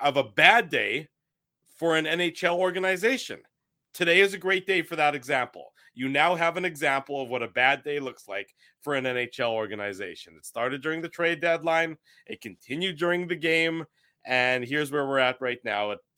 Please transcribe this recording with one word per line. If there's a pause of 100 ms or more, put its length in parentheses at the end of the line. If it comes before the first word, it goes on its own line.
of
a
bad
day (680)
for
an
N
H
L
organization. (520)
Today
is
a
great
day
for
that
example. (220)
You
now
have
an
example
of
what
a
bad
day
looks
like (280)
for
an
N
H
L
organization.
It
started
during
the
trade
deadline. (300)
It
continued
during
the
game. (400)
And
here's
where
we're
at
right
now
at (200)